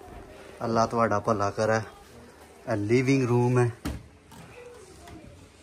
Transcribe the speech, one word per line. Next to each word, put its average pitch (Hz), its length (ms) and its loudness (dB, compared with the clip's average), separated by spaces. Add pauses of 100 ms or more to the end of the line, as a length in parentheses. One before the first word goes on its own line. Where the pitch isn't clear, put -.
(580)
اللہ 117 220 0 (100)
تہاڈا 113 280 2
بھلا 101 320 0
کرے۔ 110 280 2 (920)
اے 113 60 0
لیونگ 127 500 2
روم 123 320 4
ہے۔ 120 100 4 (1900)